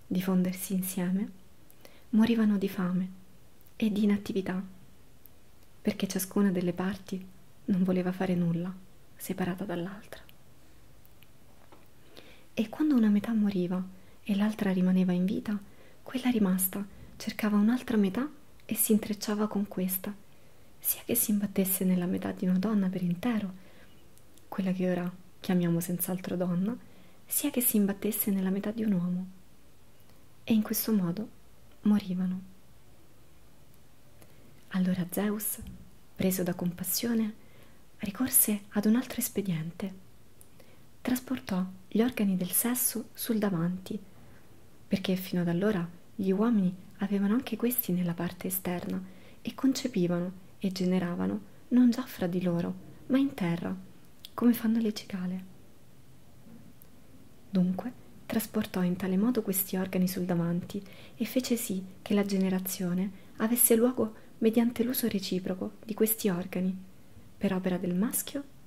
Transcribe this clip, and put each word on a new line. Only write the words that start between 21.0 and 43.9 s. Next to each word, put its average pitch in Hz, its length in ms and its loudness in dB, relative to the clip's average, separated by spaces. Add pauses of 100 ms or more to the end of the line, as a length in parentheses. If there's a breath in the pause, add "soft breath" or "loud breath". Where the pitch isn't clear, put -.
che 233 100 0
si - 160 0
imbattesse 196 520 0
nella 180 220 4
metà 190 260 -2
di 190 140 -4
una 185 140 4
donna 202 300 2
per 185 120 -4
intero, 190 520 0 (960 loud breath)
quella 185 240 -2
che 185 180 2
ora 180 220 0 (280)
chiamiamo 175 400 2
senz'altro 180 560 -2
donna, 180 400 0 (500 loud breath)
sia - 260 -2
che 247 100 0
si 240 160 2
imbattesse 202 540 0
nella 190 180 2
metà 202 220 -2
di 220 120 -4
un 214 100 2
uomo. 180 340 0 (1160)
E 240 100 0
in 214 100 6
questo 226 280 -2
modo 190 380 0 (520)
morivano. 185 600 2 (2250 loud breath)
Allora 185 400 2
Zeus, 208 500 -2 (560)
preso 185 280 0
da 175 100 0
compassione, 214 800 -2 (680 loud breath)
ricorse 214 680 0
ad 208 160 0
un 214 100 6
altro 254 240 -2
espediente. 185 880 -4 (920 soft breath)
Trasportò 247 640 -2 (220)
gli 208 140 2
organi 214 340 2
del 180 160 -2
sesso - 640 0
sul - 240 -2
davanti, 185 640 0 (880 loud breath)